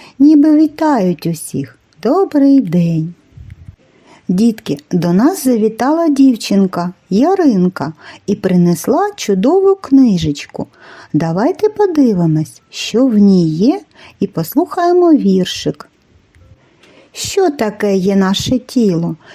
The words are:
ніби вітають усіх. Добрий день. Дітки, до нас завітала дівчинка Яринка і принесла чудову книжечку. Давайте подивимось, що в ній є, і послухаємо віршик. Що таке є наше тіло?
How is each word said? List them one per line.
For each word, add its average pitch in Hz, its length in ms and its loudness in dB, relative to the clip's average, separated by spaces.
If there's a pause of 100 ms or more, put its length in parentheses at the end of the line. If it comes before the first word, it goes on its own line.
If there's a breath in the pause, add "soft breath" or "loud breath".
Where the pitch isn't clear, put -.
(180 soft breath)
ніби 302 380 4
вітають 294 680 0
усіх. - 520 -8 (240)
Добрий 277 580 2
день. 170 540 -2 (1120 soft breath)
Дітки, 196 500 -2 (120)
до 175 220 -2
нас 262 320 0
завітала 254 640 0
дівчинка 202 840 0 (180)
Яринка 208 840 0 (340 loud breath)
і 208 80 -2
принесла 185 840 0
чудову 320 580 0
книжечку. 202 920 0 (460 loud breath)
Давайте 214 560 0
подивимось, 220 1000 0
що - 360 -2
в 220 120 0
ній 190 300 4
є, 220 320 0 (400 soft breath)
і 196 60 -2
послухаємо 349 840 0
віршик. 190 760 -2 (1200 soft breath)
Що - 380 -2
таке 208 460 -2
є 196 200 0
наше 196 420 0
тіло? 170 580 -2 (180 loud breath)